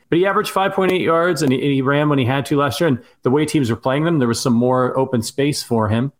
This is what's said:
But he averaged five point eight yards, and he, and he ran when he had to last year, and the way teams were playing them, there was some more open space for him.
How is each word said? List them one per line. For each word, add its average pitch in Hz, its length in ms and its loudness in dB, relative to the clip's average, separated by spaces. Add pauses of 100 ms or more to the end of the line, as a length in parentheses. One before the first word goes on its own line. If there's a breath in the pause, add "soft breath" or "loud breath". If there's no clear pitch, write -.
But 160 100 2
he 185 60 2
averaged 196 260 0
five 190 200 0
point 185 220 0
eight 180 80 0
yards, 165 400 0
and 139 100 2
he, 131 100 0
and 143 120 0
he 135 80 0
ran 143 260 2
when 143 120 2
he 131 60 2
had 135 200 -2
to 147 120 -2
last 139 220 0
year, 170 80 2
and 127 160 0 (200 loud breath)
the 127 80 0
way 151 140 2
teams 147 240 0
were 113 60 0
playing 135 300 -2
them, 170 140 0
there 123 80 2
was 117 120 -2
some 127 140 0
more 127 440 0
open 131 240 -2
space 139 420 -4
for 110 260 0
him. 117 300 -2